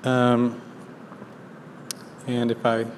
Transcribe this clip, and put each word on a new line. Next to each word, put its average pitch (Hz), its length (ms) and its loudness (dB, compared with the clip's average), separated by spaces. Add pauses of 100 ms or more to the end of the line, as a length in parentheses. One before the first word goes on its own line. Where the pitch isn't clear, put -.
Um, 123 580 4 (1700)
and 120 240 2
if 113 120 -4
I 113 220 4 (100)